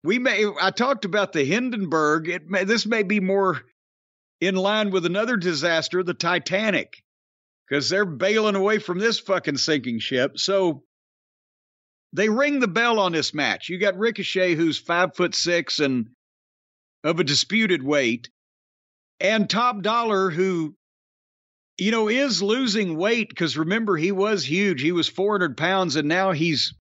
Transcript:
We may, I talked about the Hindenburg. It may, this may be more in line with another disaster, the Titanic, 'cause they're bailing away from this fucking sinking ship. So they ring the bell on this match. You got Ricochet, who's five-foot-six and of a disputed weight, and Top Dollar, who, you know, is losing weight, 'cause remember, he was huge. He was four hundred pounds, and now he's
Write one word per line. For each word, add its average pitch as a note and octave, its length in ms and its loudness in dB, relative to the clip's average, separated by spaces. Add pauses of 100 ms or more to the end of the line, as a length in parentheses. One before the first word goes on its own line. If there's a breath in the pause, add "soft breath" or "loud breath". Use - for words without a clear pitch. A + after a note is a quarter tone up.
We F#3+ 140 0
may, A3+ 280 2 (140)
I F#3 120 2
talked B3 340 0
about F#3+ 260 0
the D3 140 2
Hindenburg. E3 800 0
It E3+ 220 -8
may, F#3+ 140 0
this G#3+ 240 0
may A3 160 0
be G#3 160 0
more F#3+ 420 2 (800)
in F#3+ 140 0
line G3+ 340 0
with F#3 160 0
another G#3+ 320 0
disaster, E3+ 640 0
the F3 140 -4
Titanic, F3+ 880 -2 (680)
'cause C3+ 200 -2
they're G3 160 0
bailing G3+ 500 0
away G3+ 240 2
from F3+ 180 -4
this A3 220 0
fucking D#3+ 380 -2
sinking B2 420 -2
ship. C3 400 -2
So F#3 440 0 (1300)
they G#3+ 160 2
ring C#4 300 2
the A#3+ 80 2
bell A3+ 300 2
on F#3 140 2
this D3+ 240 -2
match. B2 340 -2
You A2+ 80 -6
got F#3 220 -2
Ricochet, F#3+ 560 0
who's D#3+ 240 0
five-foot-six F3 960 0
and B2+ 320 0 (920)
of E3 160 0
a F3+ 40 2
disputed F3 600 0
weight, C3 480 0 (880)
and G#3 280 0
Top A3+ 360 0
Dollar, G#3+ 480 0
who, E3 440 -2 (1000)
you G3+ 140 0
know, A3 180 2
is A#3+ 320 0
losing G#3 560 0
weight, G#3+ 380 0
'cause D3+ 200 -2
remember, F#3+ 400 0
he E3 160 0
was G3 320 0
huge. E3 380 0
He D#3+ 100 2
was E3 160 0
four G3+ 260 0
hundred F3 220 0
pounds, F3 400 0
and D3 140 0
now F#3+ 220 2
he's D#3+ 500 0